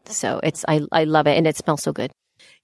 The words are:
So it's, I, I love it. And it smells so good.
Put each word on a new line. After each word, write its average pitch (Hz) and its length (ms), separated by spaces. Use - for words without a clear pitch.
So - 380
it's, - 240
I, 156 140
I 160 140
love 156 220
it. 147 100
And 165 100
it 156 100
smells 151 260
so 151 80
good. 131 200